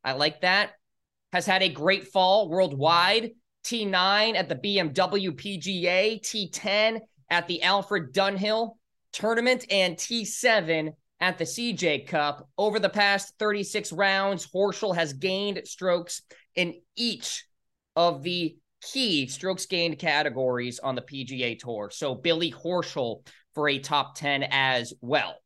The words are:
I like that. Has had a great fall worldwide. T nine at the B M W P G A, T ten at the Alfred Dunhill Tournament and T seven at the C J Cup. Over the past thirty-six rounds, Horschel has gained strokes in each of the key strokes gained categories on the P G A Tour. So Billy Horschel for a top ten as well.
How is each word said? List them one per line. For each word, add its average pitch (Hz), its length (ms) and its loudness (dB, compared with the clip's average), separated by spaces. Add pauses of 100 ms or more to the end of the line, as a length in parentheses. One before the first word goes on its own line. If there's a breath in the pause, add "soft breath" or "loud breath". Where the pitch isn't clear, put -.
I 131 80 -2
like 147 300 -2
that. 190 320 2 (600)
Has 180 140 0
had 185 160 4
a 185 60 2
great 165 400 0
fall 190 380 4
worldwide. 175 840 4 (320)
T 226 220 -4
nine 196 500 2
at 175 140 -2
the 160 60 -2
B 196 220 0
M 160 160 0
W 185 380 0
P 196 260 -8
G 175 300 -2
A, 196 320 2
T 208 320 -6
ten 214 500 0 (280)
at 170 180 2
the 175 140 -4
Alfred 185 520 0
Dunhill 208 640 0 (340)
Tournament 233 600 0
and 185 260 2
T 233 280 -6
seven 165 680 2 (260)
at 175 180 0
the 165 80 -2
C 240 280 -4
J 151 260 0
Cup. 147 480 -2 (100)
Over 208 220 0
the 196 100 0
past 202 500 2
thirty-six 208 520 0
rounds, 196 560 2
Horschel 196 480 0
has 160 180 0
gained 190 520 -4
strokes 175 560 -2 (340 loud breath)
in 175 200 0 (200)
each - 500 -6 (500)
of 160 280 2
the 170 340 -4 (240)
key 180 460 -2
strokes 185 380 -6
gained 170 340 -2
categories 127 800 -2
on 131 160 -4
the 120 60 -6
P 139 220 -12
G 127 200 -6
A 117 120 -2
Tour. 110 360 -10
So 135 240 -6
Billy 165 360 0
Horschel 160 760 -4 (280 loud breath)
for 147 140 0
a 139 120 0
top 139 360 -2
ten 139 360 0
as 131 500 2
well. 120 340 -2 (100)